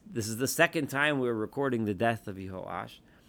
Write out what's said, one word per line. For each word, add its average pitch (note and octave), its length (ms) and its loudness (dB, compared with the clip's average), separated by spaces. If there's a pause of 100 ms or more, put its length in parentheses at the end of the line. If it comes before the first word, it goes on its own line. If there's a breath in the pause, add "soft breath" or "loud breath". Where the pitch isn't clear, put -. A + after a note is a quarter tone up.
this G#2+ 220 -4
is A2 100 -4
the C3 100 0
second D#3+ 400 2
time C#3+ 320 2
we're B2 140 2
recording A2+ 520 0
the G#2 80 2
death A#2 340 0
of G2 80 -8
Yehoash. F#2+ 640 -8 (300 loud breath)